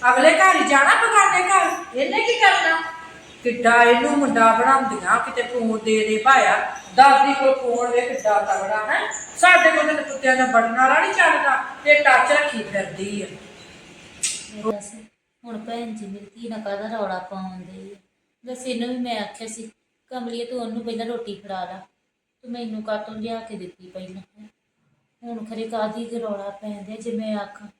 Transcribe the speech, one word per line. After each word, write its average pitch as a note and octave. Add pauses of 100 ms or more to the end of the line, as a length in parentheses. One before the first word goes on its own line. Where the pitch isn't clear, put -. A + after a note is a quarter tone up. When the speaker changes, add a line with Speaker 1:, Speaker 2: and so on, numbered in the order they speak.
(120)
Speaker 1:
ਅਗਲੇ C#4
ਘਰ F#4
ਹੀ -
ਜਾਣਾ, C#4+
ਬਗਾਨੇ G4
ਘਰ, F4+
ਇਹਨੇ F#4+
ਕੀ A#4
ਕਰਨਾ? E4 (640)
ਕਿੱਡਾ A#3
ਇਹਨੂੰ B3
ਮੁੰਡਾ A3+
ਬਣਾਉਂਦੀਆਂ, A#3
ਕਿਤੇ B3
ਫੋਨ A3+
ਦੇ G#3+
ਦੇ G#3+
ਭਾਇਆ। A#3+ (200)
ਦਾਦੀ C4+
ਕੋਲ C4+
ਫੋਨ A#3+
ਵੇ A#3+
ਕਿੱਡਾ G3+
ਤਗੜਾ G3+
ਹੈ, E4 (260)
ਸਾਡੇ F4
ਕੋਲ D4+
ਤਾਂ C#4+
ਕੁੱਤਿਆਂ C4
ਦਾ B3+
ਬਣਨ A#3
ਵਾਲਾ C4
ਨਹੀਂ G4
ਚੱਲਦਾ, D#4+ (180)
ਤੇ D4
ਟੱਚ C#4
ਰੱਖੀ D4
ਫਿਰਦੀ G3
ਹੈ। F#3 (1400)
Speaker 2:
ਦੱਸ, G3+ (520)
ਹੁਣ A3+
ਭੈਣ A#3
ਜੀ G#3+
ਮੇਰੀ G3+
ਧੀ A#3
ਨਾਲ G#3+
ਕਾਹਦਾ G#3
ਰੌਲਾ F#3+
ਪਾਉਣ F#3
ਡਈ F#3+
ਆ? G3+ (500)
ਦੱਸ, B3+
ਇਹਨੂੰ A#3+
ਵੀ B3+
ਮੈਂ A#3+
ਆਖਿਆ G#3
ਸੀ, A3 (400)
"ਕਮਲੀਏ, A#3
ਤੂੰ B3
ਉਹਨੂੰ A3+
ਪਹਿਲਾਂ A3
ਰੋਟੀ A3+
ਫੜਾ F#3+
ਲਾ, F#3 (540)
ਤੂੰ A#3+
ਮੈਨੂੰ A3
ਕਾਹਤੋਂ G#3+
ਲਿਆ A3+
ਕੇ A3
ਦਿੱਤੀ F3+
ਪਹਿਲਾਂ, F#3 (200)
ਹੈਂ?" G#3+ (760)
ਹੁਣ A#3
ਖਰੇ A3+
ਕਾਹਦੀ A3
ਕੁ A#3
ਰੌਲਾ G3+
ਪੈਣ G3+
ਡਿਆ, G#3+
ਜੇ A#3
ਮੈਂ G#3+
ਆਖਾਂ G3+ (120)